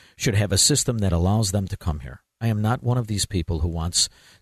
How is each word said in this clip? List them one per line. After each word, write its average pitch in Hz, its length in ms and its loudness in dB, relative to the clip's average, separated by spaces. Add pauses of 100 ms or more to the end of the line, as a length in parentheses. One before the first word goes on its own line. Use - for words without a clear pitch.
(160)
should - 200 -2
have 104 160 2
a - 60 4
system 131 420 2
that 98 120 2
allows 95 400 2
them 98 160 0
to 92 100 -8
come 76 220 -6
here. 69 240 -14 (160)
I 113 80 -2
am 107 140 0
not 110 200 0
one 120 160 0
of 117 100 -2
these 104 180 -2
people 85 340 -2
who 80 80 0
wants 85 420 -2 (320)